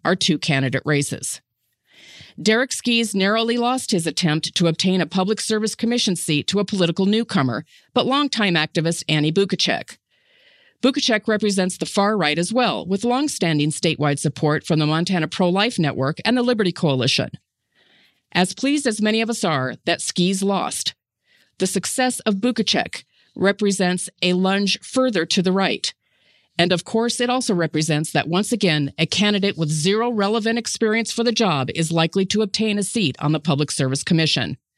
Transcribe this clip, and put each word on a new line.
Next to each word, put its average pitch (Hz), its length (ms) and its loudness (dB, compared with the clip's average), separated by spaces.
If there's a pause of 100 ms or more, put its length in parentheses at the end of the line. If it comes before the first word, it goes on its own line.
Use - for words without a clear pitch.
are 180 120 2
two-candidate 135 720 0
races. - 560 -2 (1000)
Derek 220 320 2
Skies 233 400 0
narrowly 226 440 2
lost 247 340 -2
his 165 160 0
attempt 156 480 0
to 170 120 2
obtain 185 340 2
a 160 40 0
Public 185 340 0
Service 214 360 -2
Commission 233 400 0
seat 151 320 -2
to 196 120 0
a 202 60 0
political 185 400 0
newcomer, 190 580 0 (300)
but - 140 2
longtime 247 480 0
activist 160 520 -2
Annie 151 240 2
Bukacek. 185 640 -2 (840)
Bukacek 254 440 0
represents 202 500 0
the - 80 -6
far 202 300 0
right 151 220 0
as 175 160 -2
well, 220 320 0
with 196 200 -2
longstanding 170 640 0
statewide 147 480 0
support 151 460 0
from 160 120 0
the 156 80 2
Montana 160 420 0
Pro-Life 190 520 0
Network 143 440 0
and 247 140 2
the 247 60 2
Liberty 220 300 0
Coalition. 131 580 0 (1000)
As 185 200 0
pleased 285 320 -2
as 214 160 -2
many 214 200 2
of 226 80 -2
us 233 140 -6
are 135 320 0 (100)
that 170 160 -2
Skies 190 420 0
lost, - 500 -2 (640)
the 185 80 -2
success 247 540 -2
of 214 160 0
Bukacek 214 680 -2 (320)
represents 196 760 0 (120)
a 180 120 4
lunge 190 480 2
further 240 440 0
to - 160 0
the 180 120 2
right. 185 400 -2 (640)
And 175 140 4
of 175 140 -2
course, 226 340 0
it 247 100 0
also 247 260 0
represents 160 560 0
that - 160 0
once 180 240 0
again, 151 460 2
a 160 80 0
candidate 202 520 0
with 156 120 0
zero 196 420 0
relevant 220 480 0
experience 226 520 -2
for 233 120 -2
the 240 80 0
job 175 420 2
is 160 180 -2
likely 165 360 2
to 208 140 0
obtain 214 360 0
a 202 60 0
seat 190 360 -2
on 147 120 0
the 156 80 2
Public 147 320 0
Service 135 320 -2
Commission. 151 540 0 (200)